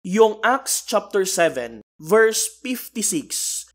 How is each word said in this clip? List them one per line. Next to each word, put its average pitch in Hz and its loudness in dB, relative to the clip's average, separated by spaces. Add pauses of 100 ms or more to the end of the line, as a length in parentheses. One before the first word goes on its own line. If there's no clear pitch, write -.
yung 214 2
Acts 254 0
chapter 208 -2
seven, 127 -2 (160)
verse 220 2
fifty-six - -6 (120)